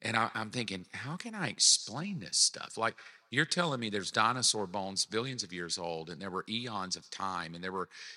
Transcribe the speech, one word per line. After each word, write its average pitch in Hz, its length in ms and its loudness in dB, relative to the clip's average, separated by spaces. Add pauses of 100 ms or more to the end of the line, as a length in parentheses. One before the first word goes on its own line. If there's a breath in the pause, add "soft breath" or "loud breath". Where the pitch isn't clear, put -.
and 113 140 -2
I, 113 200 4
I'm 110 160 -4
thinking, 98 420 -2
"How 127 220 -6
can 220 180 -8
I 190 140 -2
explain 143 720 4
this 85 180 -2
stuff?" - 400 2
Like, 113 180 2 (360 loud breath)
you're 143 140 4
telling 160 340 2
me 113 100 0
there's 98 220 0
dinosaur 110 560 4
bones 95 380 -2
billions 120 380 -2
of 87 100 -8
years 87 240 -4
old, 85 320 -4
and 80 120 -10
there 98 80 -6
were 92 180 -4
eons 107 480 -4
of 85 140 -14
time, 87 460 -4
and 87 80 -8
there 92 80 -4
were 92 180 -2 (280 loud breath)